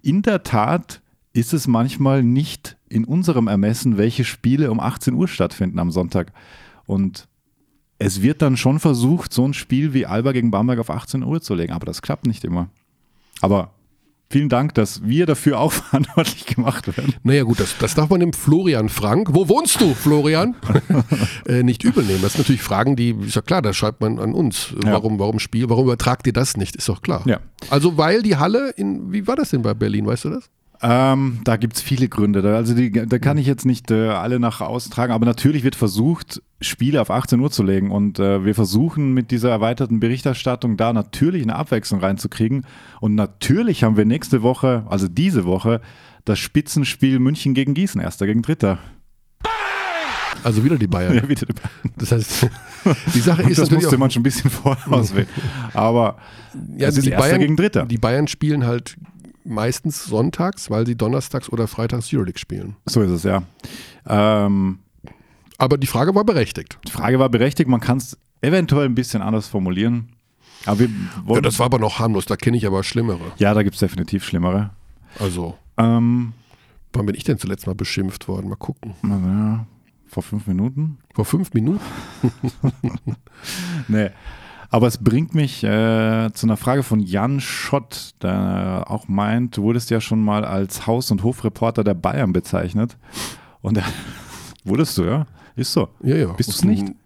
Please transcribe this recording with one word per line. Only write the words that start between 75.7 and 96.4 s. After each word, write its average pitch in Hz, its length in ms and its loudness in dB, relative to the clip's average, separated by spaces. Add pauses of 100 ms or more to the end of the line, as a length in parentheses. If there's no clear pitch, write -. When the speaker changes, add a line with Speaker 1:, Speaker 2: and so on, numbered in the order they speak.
Speaker 1:
Ähm, 117 560 2 (600)
Speaker 2:
wann 104 140 -2
bin 101 80 -2
ich - 80 -14
denn 127 160 0
zuletzt 98 260 -8
mal 95 100 -4
beschimpft - 520 -6
worden? 98 220 -6
Mal 98 80 -6
gucken. - 440 -12
Speaker 1:
Na 101 180 0
ja, 107 460 0 (420)
vor - 140 -8
fünf 104 240 -8
Minuten. 131 540 -2 (160)
Speaker 2:
Vor 110 100 0
fünf - 300 -2
Minuten? 143 260 0 (400)
<laughs> 123 100 0 (1600)
Speaker 1:
Nee. 107 220 0 (600)
Aber 113 180 2
es 113 100 -2
bringt 120 380 0
mich, 147 300 0
äh, 110 680 2
zu - 120 -6
einer 110 100 4
Frage 131 280 0
von 110 180 0
Jan 101 400 0
Schott, - 720 -6 (100)
der 92 680 -4
auch 107 220 -10
meint, 107 480 -2
du 101 60 -2
wurdest 117 260 0
ja 113 100 0
schon 110 240 -2
mal 104 220 0
als 95 420 -6
Haus- 117 240 -2
und 98 120 0
Hofreporter 113 600 -2
der 101 100 2
Bayern 92 380 -2
bezeichnet. 90 640 -2 (640)
Und 110 160 0
er, 98 60 0 (420)
<laughs> - 380 -20
wurdest 123 340 0
du, 95 60 2
ja? 123 220 0 (320)
Ist 123 160 -4
so. - 160 0 (120)
Speaker 2:
Ja, 135 140 0
ja. 156 120 0
Speaker 1:
Bist 87 220 -2